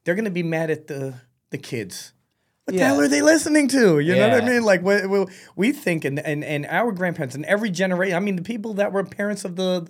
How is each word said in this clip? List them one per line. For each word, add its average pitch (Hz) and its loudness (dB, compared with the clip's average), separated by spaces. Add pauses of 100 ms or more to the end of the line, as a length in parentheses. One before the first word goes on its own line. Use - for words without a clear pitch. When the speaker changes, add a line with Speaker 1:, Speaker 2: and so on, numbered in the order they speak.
Speaker 1:
they're 175 0
gonna 220 -4
be 175 -4
mad 165 -2
at 151 -4
the, 135 -8 (360)
the 143 -8
kids. - -10 (520)
What - -6
the 185 0
Speaker 2:
Yeah. 262 4
Speaker 1:
hell 277 2
are 285 4
they 285 2
listening 302 4
to? 214 4
You 165 2
know 214 6
what 240 4
I - -2
Speaker 2:
Yeah. 247 0
Speaker 1:
mean? 233 2
Like, 190 4
what, 196 2
what 196 2 (260)
we 208 2
think, 170 -2
and, 139 -2
and, 151 -4
and 147 -4
our 202 0
grandparents 165 -4
and 147 -8
every 208 0
generation, 185 0
I - 0
mean, 202 -2
the 170 -4
people 220 -8
that 202 0
were 190 -2
parents 202 -6
of 185 -8
the, 185 -2